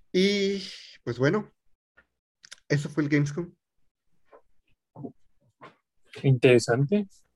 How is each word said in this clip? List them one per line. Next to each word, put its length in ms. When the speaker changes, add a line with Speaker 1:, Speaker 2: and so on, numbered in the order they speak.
Speaker 1:
y, 520
pues 160
bueno, 320
eso 220
fue 140
el 60
Gamescom. 440
Speaker 2:
Interesante, 840